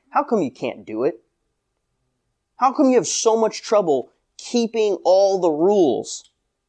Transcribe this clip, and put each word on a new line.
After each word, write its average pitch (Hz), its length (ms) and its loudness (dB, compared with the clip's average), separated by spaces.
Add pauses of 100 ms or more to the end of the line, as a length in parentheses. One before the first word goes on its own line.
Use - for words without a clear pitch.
(100)
how 285 140 -2
come 226 180 -2
you 127 80 -4
can't 123 340 -10
do 110 200 -6
it? 170 180 -4 (1300)
How 262 160 0
come 269 180 2
you 254 60 4
have 220 100 2
so 226 300 0
much 220 260 -2
trouble 165 480 0 (260)
keeping 226 680 -2
all 190 360 2
the 170 100 2
rules? 156 800 0 (380)